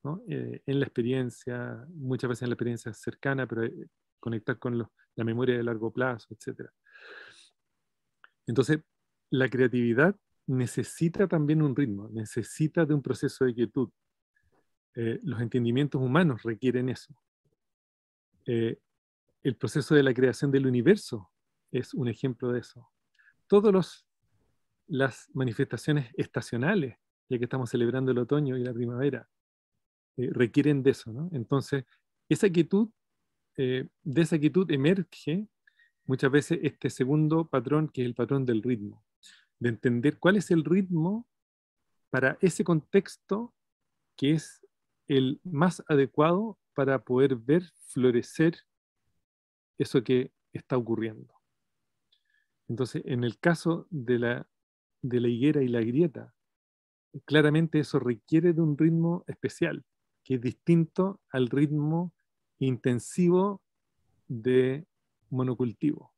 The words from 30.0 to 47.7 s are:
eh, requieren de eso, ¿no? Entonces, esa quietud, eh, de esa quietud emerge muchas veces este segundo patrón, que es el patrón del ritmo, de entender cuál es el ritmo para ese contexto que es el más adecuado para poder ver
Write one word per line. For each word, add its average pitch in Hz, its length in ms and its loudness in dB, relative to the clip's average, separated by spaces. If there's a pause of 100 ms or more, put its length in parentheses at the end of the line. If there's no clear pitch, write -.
eh, 123 140 -4
requieren 139 520 2
de 131 80 6
eso, 113 220 -8
¿no? 160 180 -8
Entonces, 135 540 -2 (420)
esa 185 220 2
quietud, 175 400 2 (680)
eh, 127 300 -2 (140)
de 151 200 0
esa 165 180 2
quietud 156 320 2
emerge 165 760 0 (580)
muchas 131 260 2
veces 147 320 2
este 139 260 -4
segundo 156 580 0
patrón, 143 400 0
que 127 140 -6
es 123 60 0
el 120 80 -6
patrón 131 300 0
del 113 180 0
ritmo, 104 420 -6 (540)
de 120 100 0
entender 120 480 0
cuál 190 200 4
es 170 120 -2
el 165 160 4
ritmo 185 600 0 (840)
para 131 320 0
ese 175 220 0
contexto 196 880 -2 (640)
que 139 140 0
es - 340 -4 (420)
el 135 360 2
más 170 440 0
adecuado 165 680 2 (160)
para 135 300 0
poder 131 320 2
ver 139 280 0 (240)